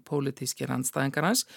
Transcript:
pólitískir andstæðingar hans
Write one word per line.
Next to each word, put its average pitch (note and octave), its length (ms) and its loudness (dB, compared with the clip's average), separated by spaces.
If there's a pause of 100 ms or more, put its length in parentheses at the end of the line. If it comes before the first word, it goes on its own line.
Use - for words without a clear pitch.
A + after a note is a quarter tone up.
pólitískir C3+ 640 -2
andstæðingar C#3 560 0
hans B3+ 160 2 (120)